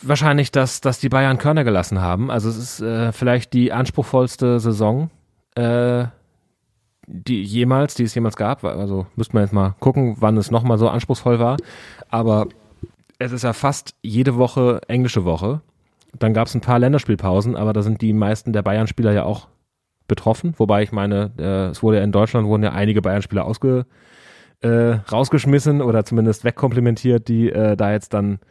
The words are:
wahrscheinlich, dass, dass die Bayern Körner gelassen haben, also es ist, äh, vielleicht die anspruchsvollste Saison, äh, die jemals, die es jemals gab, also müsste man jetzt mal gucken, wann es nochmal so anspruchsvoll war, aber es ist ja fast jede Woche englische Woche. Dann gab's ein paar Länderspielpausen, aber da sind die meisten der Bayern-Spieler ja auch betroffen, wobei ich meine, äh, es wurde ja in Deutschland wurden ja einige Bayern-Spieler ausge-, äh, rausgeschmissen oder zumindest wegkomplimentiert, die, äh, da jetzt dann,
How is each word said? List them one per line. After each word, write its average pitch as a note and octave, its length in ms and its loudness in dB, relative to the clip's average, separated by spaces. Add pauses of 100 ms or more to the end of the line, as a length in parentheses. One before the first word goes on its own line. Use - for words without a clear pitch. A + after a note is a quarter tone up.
wahrscheinlich, C#3+ 520 2
dass, C3 280 0
dass C3 200 -2
die C#3 80 -2
Bayern C3 300 2
Körner D3+ 260 2
gelassen G2 360 0
haben, F#2 300 -2
also A2 180 -2
es A2+ 80 -4
ist, A#2+ 240 -12
äh, A2+ 320 -2
vielleicht B2 400 0
die B2 200 2
anspruchsvollste B2 880 0
Saison, A2+ 500 0 (460)
äh, A#2+ 480 0 (1040)
die G2 360 -6
jemals, A#2+ 520 0
die B2 100 -2
es A2 100 -4
jemals A#2 220 -2
gab, G#2+ 280 -4
also F#2+ 420 -6 (100)
müsste - 180 -4
man G#2+ 80 4
jetzt G2 100 0
mal F#2+ 280 0
gucken, B2+ 400 0
wann A2 180 4
es G2+ 120 -2
nochmal A#2 280 2
so A2+ 100 4
anspruchsvoll A#2+ 500 0
war, A#2+ 180 0 (520)
aber A2 380 2 (720)
es B2 120 -6
ist B2 140 -6
ja A#2+ 80 0
fast - 500 -4
jede A#2+ 340 0
Woche B2 520 2
englische A#2+ 360 0
Woche. F#2 360 -2 (580)
Dann A2 160 2
gab's A2+ 200 0
ein A#2+ 80 -2
paar B2 180 2
Länderspielpausen, A2+ 760 0
aber G#2+ 160 -2
da G#2 100 0
sind G#2+ 180 -2
die A2 120 0
meisten G#2+ 400 0
der G#2 100 0
Bayern-Spieler G#2+ 500 0
ja G#2 120 2
auch G#2 240 -6 (600)
betroffen, A2+ 480 -2
wobei G#2 260 2
ich G2+ 100 -4
meine, G#2 460 -2
äh, F#2+ 320 -2
es - 120 -8
wurde A2 160 4
ja G2 40 2
in G#2 80 0
Deutschland G#2+ 380 2
wurden G#2+ 160 2
ja G#2 80 -2
einige G#2 300 2
Bayern-Spieler G2 420 -2
ausge-, B2+ 420 0 (760)
äh, A#2 320 2 (180)
rausgeschmissen C#3 720 2
oder A2+ 220 2
zumindest A2 400 0
wegkomplimentiert, A#2+ 840 0
die, A#2 220 2
äh, G#2+ 260 2
da G2+ 160 0
jetzt G#2 220 -4
dann, G2+ 240 -2 (120)